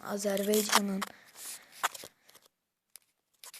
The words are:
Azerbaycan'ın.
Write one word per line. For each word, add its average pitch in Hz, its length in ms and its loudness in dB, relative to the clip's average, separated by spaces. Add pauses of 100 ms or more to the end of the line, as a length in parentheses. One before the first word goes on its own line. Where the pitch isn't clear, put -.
Azerbaycan'ın. 202 960 2 (2500)